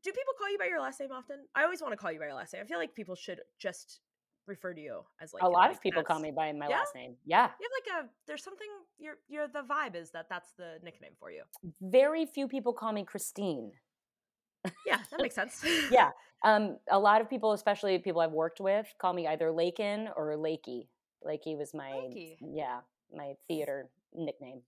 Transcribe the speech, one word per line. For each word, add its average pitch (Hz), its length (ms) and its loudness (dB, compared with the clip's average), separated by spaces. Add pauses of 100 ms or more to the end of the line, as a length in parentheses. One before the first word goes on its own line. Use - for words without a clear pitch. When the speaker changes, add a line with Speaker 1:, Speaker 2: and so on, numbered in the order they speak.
Speaker 1:
do 381 80 -4
people 539 260 -2
call 403 140 -4
you 403 60 -2
by 392 80 0
your 349 160 0
last 269 180 -6
name 269 140 -6
often? 277 320 -12 (100)
I 277 80 4
always 339 180 2
wanna 254 140 -4
call 196 160 -4
you 156 80 -6
by 156 60 -6
your 143 80 -6
last 123 200 -10
name. 190 100 -10
I - 40 -12
feel 330 120 -4
like 320 140 -4
people 185 220 -10
should - 240 -10 (200)
just - 420 -10 (460)
refer 190 260 -8
to 160 80 -14
you 123 200 -10 (200)
as, 160 120 -16
like, 180 100 -2
Speaker 2:
A 185 40 8
lot 180 200 8
Speaker 1:
like, 320 40 6
Speaker 2:
of - 100 -8
people 170 220 2
call 160 140 0
Speaker 1:
that's 156 60 -4
Speaker 2:
me 156 80 -6
by 151 200 -2
my 147 160 -6
Speaker 1:
Yeah? 269 120 0
Speaker 2:
last 587 160 -4
name. 254 200 -14 (100)
Yeah. 190 240 6 (100)
Speaker 1:
You 453 100 -8
have, 480 320 -4
like, 269 40 -10
a, 226 40 -20 (180)
there's - 160 -10
something, 392 240 -16 (300)
your, 302 180 -14 (140)
your, 294 180 -6
the 285 140 -8
vibe 269 340 -4
is 170 160 -10
that 165 180 -12
that's 180 280 -10
the 165 260 -14
nickname 151 360 -18
for - 120 -16
you. - 120 -14 (380)
Speaker 2:
Very 277 440 6
few 277 240 -4
people 240 240 -2
call 226 180 -4
me 208 140 -4
Christine. 160 680 -6 (1120)
Speaker 1:
Yeah, - 140 2 (100)
that 311 120 -4
makes - 140 0
sense. - 280 -4 (140)
<laughs> 285 140 2
Speaker 2:
Yeah. 233 180 10 (340)
Um, 214 340 6 (120)
a 196 80 8
lot 208 240 8
of 220 80 -2
people, 220 240 2
especially 202 460 2
people 175 220 0
I've 165 100 4
worked 160 280 0
with, 196 280 2 (120)
call 180 140 2
me 170 140 -2
either 160 240 0
Lakin 202 640 0
or 151 220 -2
Lakey. 156 500 -4 (360)
Lakey 151 320 -6
was 147 200 -8
my, 139 160 -10
Speaker 1:
Lakey. 135 500 -10
Speaker 2:
yeah, 147 380 -6 (340)
my 143 200 -10 (140)
theater 143 420 -4 (220)
nickname. 135 560 -10